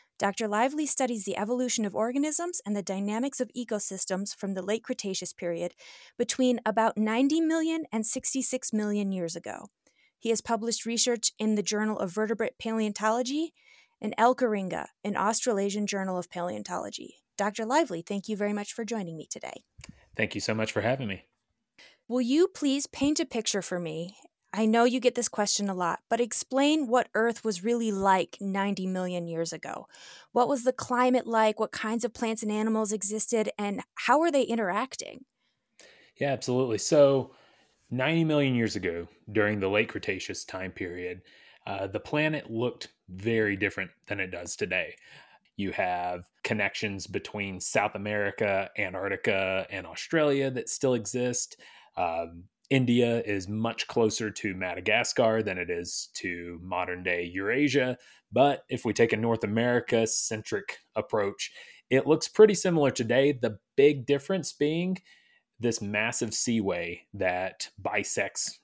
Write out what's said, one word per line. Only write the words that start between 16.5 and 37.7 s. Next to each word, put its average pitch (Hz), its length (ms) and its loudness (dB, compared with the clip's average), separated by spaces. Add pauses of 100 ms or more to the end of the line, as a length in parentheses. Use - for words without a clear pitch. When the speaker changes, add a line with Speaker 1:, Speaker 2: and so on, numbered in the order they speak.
Speaker 1:
Doctor 208 280 -2
Lively, 226 380 0
thank 202 260 -6
you 214 80 -4
very 208 160 -2
much 208 200 -6
for 233 120 -8
joining 202 320 -6
me 156 140 -14
today. - 320 -12 (540)
Speaker 2:
Thank 107 180 0
you 104 60 -4
so 110 120 -2
much 110 200 -2
for 107 80 -2
having 123 260 0
me. 95 160 -8 (840)
Speaker 1:
Will 247 140 0
you 294 260 4
please 277 380 0
paint 294 340 0
a 302 60 -2
picture 220 340 -4
for 180 180 -4
me? 170 380 -8 (340)
I 208 140 0
know 226 200 6
you 247 140 4
get 240 160 4
this 240 140 2
question 202 400 0
a 196 60 -2
lot, 180 340 -2
but 233 140 2
explain 277 640 8
what 233 260 2
Earth 226 320 2
was 190 180 -2
really 233 300 0
like 190 480 2
ninety 196 460 -2
million 180 420 -4
years 165 240 -4
ago. - 360 -12 (440)
What 240 160 2
was 262 160 0
the 254 80 4
climate 254 540 0
like? 220 340 2
What 214 100 -2
kinds 220 320 -2
of 240 120 0
plants 226 280 -4
and 214 80 -2
animals 220 400 0
existed? 214 680 0
And 202 240 -4 (120)
how 262 240 4
were 330 120 4
they 277 140 4
interacting? 226 840 -4 (880)
Speaker 2:
Yeah, 139 160 0
absolutely. 123 460 0
So 139 560 6 (560)